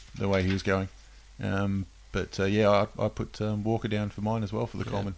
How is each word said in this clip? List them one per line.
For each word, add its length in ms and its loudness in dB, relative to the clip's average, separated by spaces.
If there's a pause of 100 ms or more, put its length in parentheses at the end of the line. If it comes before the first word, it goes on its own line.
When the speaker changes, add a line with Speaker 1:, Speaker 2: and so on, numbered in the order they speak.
(180)
Speaker 1:
the 100 0
way 140 4
he 100 2
was 100 0
going. 260 2 (540)
Um, 440 0 (260)
but, 280 -4
uh, 40 2
yeah, 260 4 (280)
I, 60 0
I 40 2
put, 340 -8
um, 200 -2
Walker 260 0
down 200 0
for 140 -8
mine 200 0
as 100 -4
well 140 -2
for 120 -8
the 60 -4
Speaker 2:
Yeah. 60 -8
Speaker 1:
Coleman. 280 -2